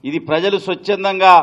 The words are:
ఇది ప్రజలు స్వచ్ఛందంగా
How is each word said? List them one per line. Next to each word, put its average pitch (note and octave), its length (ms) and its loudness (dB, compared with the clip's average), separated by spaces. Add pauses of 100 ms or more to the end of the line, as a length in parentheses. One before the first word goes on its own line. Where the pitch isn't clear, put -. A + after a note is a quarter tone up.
ఇది D#3 100 -6
ప్రజలు E3+ 460 -4
స్వచ్ఛందంగా F#3+ 760 0